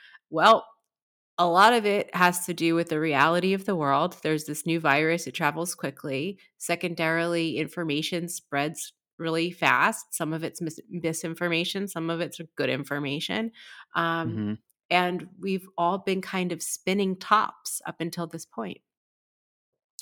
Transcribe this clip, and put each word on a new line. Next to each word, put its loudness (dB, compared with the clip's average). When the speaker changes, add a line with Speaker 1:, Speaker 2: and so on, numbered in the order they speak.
Speaker 1:
Well, 6
a 4
lot 8
of 4
it 0
has 4
to -4
do 2
with 0
the 0
reality 4
of -2
the 0
world, 2
there's 0
this -8
new 0
virus, 2
it -8
travels -2
quickly, -6
secondarily, -2
information -4
spreads -6
really -2
fast, 2
some -2
of -4
it's -8
mis-, -6
misinformation, -4
some -6
of -4
it's -8
good 0
information, -4
um, -2
Speaker 2:
Mm-hmm. -2
Speaker 1:
and 0
we've -4
all 2
been -2
kind -2
of -6
spinning -2
tops 0
up -10
until -6
this -12
point. -12